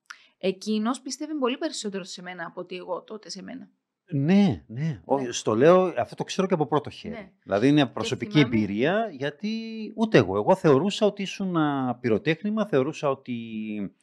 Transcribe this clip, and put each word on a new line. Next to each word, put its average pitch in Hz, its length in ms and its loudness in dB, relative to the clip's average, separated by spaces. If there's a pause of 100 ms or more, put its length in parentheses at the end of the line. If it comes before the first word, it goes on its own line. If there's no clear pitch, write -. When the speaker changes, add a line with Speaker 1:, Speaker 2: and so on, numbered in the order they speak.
(380)
Speaker 1:
Εκείνος 214 640 -2
πίστευε 302 340 -8
πολύ 262 220 -2
περισσότερο 220 460 -6
σε 190 180 -14
μένα 180 240 -12
από 180 160 -12
ότι 180 140 -12
εγώ 180 280 -8
τότε 214 260 -16
σε 190 120 -14
μένα. - 280 -14 (420)
Speaker 2:
Ναι, 156 560 4
ναι. 117 140 -10
Speaker 1:
Ναι. 147 240 -6
Speaker 2:
Όχι, 131 260 0
στο 117 240 0
λέω, 170 420 6
αυτό - 180 -4
το - 80 -6
ξέρω - 240 -2
και 185 60 -2
από 151 140 2
πρώτο 147 220 0
χέρι. - 240 -14
Speaker 1:
Ναι. 104 180 -16 (120)
Speaker 2:
Δηλαδή 101 240 2
είναι 147 160 6
Speaker 1:
Και 120 80 -2
Speaker 2:
προσωπική - 400 -6
Speaker 1:
θυμάμαι 123 240 4
Speaker 2:
εμπειρία, 127 560 0
γιατί 147 380 -8 (460)
ούτε 220 220 4
εγώ. 95 200 4
Εγώ 131 180 2
θεωρούσα 175 500 2
ότι 202 160 0
ήσουν, 185 360 -4
α, 139 440 0
πυροτέχνημα, 160 640 0
θεωρούσα 147 440 0
ότι 135 260 -6 (680)